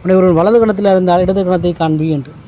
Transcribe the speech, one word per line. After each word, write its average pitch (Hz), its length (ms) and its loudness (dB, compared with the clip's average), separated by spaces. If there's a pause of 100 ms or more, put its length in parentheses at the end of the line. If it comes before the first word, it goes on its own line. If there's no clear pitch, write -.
"உன்னை 185 160 0
ஒருவன் 185 180 2
வலது 208 240 2
கணத்தில் 208 260 -2
அறிந்தால் 185 340 2
இடது 190 240 -2
கணத்தை 175 320 -2
காண்பி" 156 340 -2
என்று. 143 220 -6 (160)